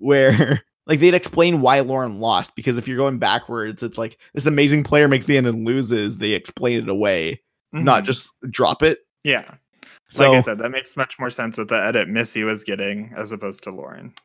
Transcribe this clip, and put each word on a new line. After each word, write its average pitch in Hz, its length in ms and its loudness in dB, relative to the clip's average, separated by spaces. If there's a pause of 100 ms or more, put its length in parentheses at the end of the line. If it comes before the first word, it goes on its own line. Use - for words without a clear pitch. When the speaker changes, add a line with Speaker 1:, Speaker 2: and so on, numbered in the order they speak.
Speaker 1:
where, 135 640 4 (120)
<laughs> - 120 -20
like, 156 140 2
they'd 175 140 6
explain 170 460 2
why 131 200 4
Lauren 127 400 -4
lost, 113 360 0
because 120 220 -2
if - 100 -8
you're 127 80 -4
going 135 220 0
backwards, 110 640 -4
it's 113 160 -8
like, 110 200 -8 (160)
this 139 120 -2
amazing 147 380 4
player 147 240 4
makes 135 180 2
the 143 100 2
end 127 100 2
and 113 200 -2
loses. 113 520 -2
They 104 140 -2
explain 117 500 -4
it 110 60 -8
away, 98 540 -2 (300)
not 131 300 2
Speaker 2:
Mm-hmm. 98 40 -6
Speaker 1:
just - 240 -6 (200)
drop 113 320 0
it. 156 180 2 (240)
Speaker 2:
Yeah. 131 300 -2 (560)
Speaker 1:
So 139 200 4
Speaker 2:
Like 131 80 8
I 123 40 4
said, 107 160 -4
that 117 120 -6
makes 131 260 -10
much 135 220 -6
more 127 120 -6
sense 113 280 -8
with 107 100 -6
the 113 120 0
edit 104 280 0
Missy 113 360 -4
was 107 200 -4
getting 101 520 -8
as 107 160 -10
opposed 101 320 -12
to 98 80 -12
Lauren. - 420 -18 (100)